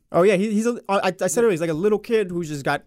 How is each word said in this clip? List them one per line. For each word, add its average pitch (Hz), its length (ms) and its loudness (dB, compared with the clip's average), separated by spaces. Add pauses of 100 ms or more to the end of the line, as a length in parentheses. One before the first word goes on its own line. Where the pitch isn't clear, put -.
(120)
Oh, 165 100 4
yeah, 196 140 6
he, 208 160 0
he's 214 140 0
a, 240 120 -2 (100)
I, 196 320 0
I 185 80 0
said 233 160 0
earlier, 226 80 4
he's 156 100 -2
like 165 80 -2
a 156 40 -2
little 202 240 0
kid 208 320 -2
who's 175 180 -6
just 147 160 -8
got 147 220 -2